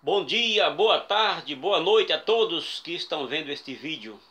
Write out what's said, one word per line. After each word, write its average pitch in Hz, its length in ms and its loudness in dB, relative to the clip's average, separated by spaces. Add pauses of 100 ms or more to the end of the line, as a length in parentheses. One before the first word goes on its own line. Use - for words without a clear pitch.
Bom 175 220 2
dia, 208 460 2
boa 175 320 4
tarde, 202 560 0
boa 180 240 2
noite 185 320 4
a 151 40 0
todos 202 640 0
que 165 140 -10
estão 160 340 -6
vendo 143 240 -6
este 139 220 -10
vídeo. 120 440 -12 (140)